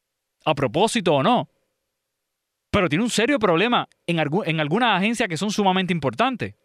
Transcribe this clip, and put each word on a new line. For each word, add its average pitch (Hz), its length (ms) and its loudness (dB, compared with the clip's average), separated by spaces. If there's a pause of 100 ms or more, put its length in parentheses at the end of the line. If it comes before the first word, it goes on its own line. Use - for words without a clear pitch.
(440)
a 156 120 0
propósito 170 580 0
o 135 100 2
no, 196 260 0 (1200)
pero 190 180 2
tiene 160 160 0
un 233 40 -2
serio 233 300 0
problema 196 480 2 (180)
en 170 120 -2
algu-, 156 280 0
en 160 140 -2
algunas 190 380 0
agencias 220 320 0
que 160 80 -6
son 202 140 -4
sumamente 185 420 0
importantes. 151 720 -2